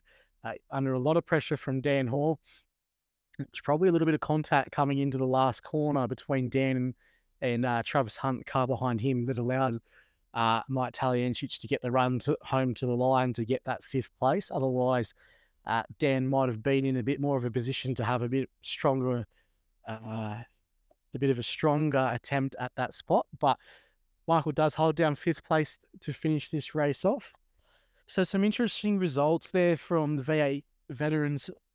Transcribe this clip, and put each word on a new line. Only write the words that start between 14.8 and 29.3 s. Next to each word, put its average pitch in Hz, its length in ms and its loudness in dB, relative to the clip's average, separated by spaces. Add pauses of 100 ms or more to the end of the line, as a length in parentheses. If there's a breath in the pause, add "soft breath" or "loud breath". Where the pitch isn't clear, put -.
uh, 113 160 0 (160)
Dan 131 280 2
might 135 220 2
have 110 140 -6
been 135 220 2
in 135 120 0
a 120 60 -2
bit 139 180 -2
more 143 160 0
of 123 80 -2
a 123 60 -4
position 127 420 -2
to 120 100 -4
have 120 200 -2
a 120 60 -2
bit 131 200 -2 (140)
stronger, 127 640 -2 (600)
uh, 110 540 -8 (760)
a 131 40 -6
bit 135 100 2
of 127 80 2
a 120 60 -4
stronger 147 680 0
attempt 135 480 -4
at 123 160 -6
that 127 200 -6
spot. - 320 0 (120)
But 135 200 2 (680 soft breath)
Michael 160 240 2
does 156 220 2
hold 160 220 2
down 156 180 4
fifth - 300 -2
place 156 340 0 (220)
to - 120 -8
finish 156 380 -2
this - 240 -6
race 147 320 0
off. 226 280 -2 (760)
So - 160 0
some 196 200 0
interesting 208 540 0
results 156 540 0